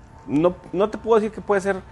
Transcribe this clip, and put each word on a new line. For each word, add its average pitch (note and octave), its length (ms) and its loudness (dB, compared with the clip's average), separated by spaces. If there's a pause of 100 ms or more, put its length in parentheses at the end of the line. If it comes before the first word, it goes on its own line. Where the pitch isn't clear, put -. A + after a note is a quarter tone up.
(280)
no, E3 280 2 (180)
no G3 160 0
te G#3+ 80 -10
puedo A3 220 2
decir G#3+ 140 -2
que G3 80 -12
puede G3+ 200 0
ser, G3 160 -2 (140)